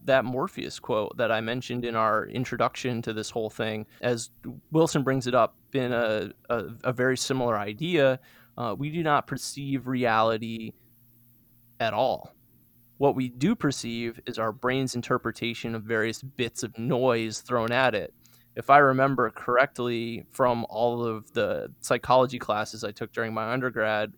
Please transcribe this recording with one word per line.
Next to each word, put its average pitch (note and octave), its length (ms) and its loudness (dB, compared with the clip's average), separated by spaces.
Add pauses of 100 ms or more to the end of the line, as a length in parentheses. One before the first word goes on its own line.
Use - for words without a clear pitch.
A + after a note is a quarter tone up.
that C3 180 4
Morpheus B2+ 540 -4
quote G#2+ 400 -2
that A#2 120 2
I A2+ 120 0
mentioned A#2+ 420 -4
in A#2 100 -4
our A2 320 2
introduction A#2 760 -2
to A#2 100 -4
this G#2+ 160 -6
whole A2 220 -4
thing. G#2+ 340 -4 (160)
As A#2+ 300 -2 (400)
Wilson D#3 320 4
brings C3 240 0
it B2 80 0
up A#2 220 4 (180)
in B2+ 180 0
a, A2 380 0 (180)
a, A#2 160 -2 (200)
a B2+ 80 0
very B2+ 260 2
similar B2 400 0
idea, C3 600 2 (380)
uh, A2+ 220 -4
we C#3+ 100 -4
do E3 140 -4
not D3 240 2
perceive C#3 600 -6
reality A2+ 840 0 (1080)
at A2+ 120 0
all. A2+ 400 0 (680)
What C3+ 180 4
we B2+ 140 -2
do C#3 240 0
perceive A#2 720 -4
is A#2 120 -6
our A2 140 0
brain's B2+ 420 -2
interpretation A#2 800 -4
of A2 80 -6
various A2 400 -2
bits B2 400 -6
of A2 160 -8
noise A#2 640 0
thrown A#2+ 320 0
at B2 220 4
it. F#2 200 -4 (400)
If A#2+ 140 -4
I C#3 100 10
remember C3 520 4
correctly A#2+ 1000 -2
from A#2+ 380 2
all A#2+ 360 0
of A2 280 -6
the F#2+ 480 -2
psychology B2+ 580 2
classes G#2+ 460 -4
I G#2 80 -6
took A2+ 200 -10
during A2+ 200 -4
my A2 180 -4
undergrad, G#2+ 680 0